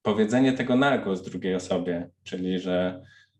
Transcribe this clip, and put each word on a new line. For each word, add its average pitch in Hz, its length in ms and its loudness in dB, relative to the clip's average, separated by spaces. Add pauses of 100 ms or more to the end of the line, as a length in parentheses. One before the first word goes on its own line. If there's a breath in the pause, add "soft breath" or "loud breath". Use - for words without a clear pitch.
powiedzenie 110 520 4
tego 123 220 0
na 135 220 4
głos 95 240 -2
drugiej 92 340 -4
osobie, 87 540 -4 (140)
czyli 92 360 -4
że, 90 440 -2 (360 loud breath)